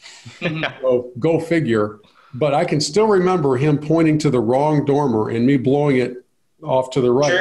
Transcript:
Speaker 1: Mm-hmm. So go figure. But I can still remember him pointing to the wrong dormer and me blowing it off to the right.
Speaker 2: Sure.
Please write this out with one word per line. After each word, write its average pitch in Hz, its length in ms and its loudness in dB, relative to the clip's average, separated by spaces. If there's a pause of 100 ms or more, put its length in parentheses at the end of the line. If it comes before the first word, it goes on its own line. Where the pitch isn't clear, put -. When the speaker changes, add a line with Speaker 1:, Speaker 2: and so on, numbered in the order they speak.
(420)
Speaker 1:
Mm-hmm. 160 220 -4 (200)
So 127 340 0
go 156 220 0
figure. 113 640 -2 (320)
But 139 200 -2
I 160 120 0
can 151 160 -2
still 208 260 0
remember 180 480 2
him 143 240 0
pointing 160 400 2
to 151 100 0
the 127 120 2
wrong 139 440 0
dormer 131 440 0
and 117 180 0
me 143 80 4
blowing 139 420 2
it 123 280 -4 (360)
off 131 300 -2
to 139 100 0
the 123 80 4
right. 139 220 2
Speaker 2:
Sure. 180 100 0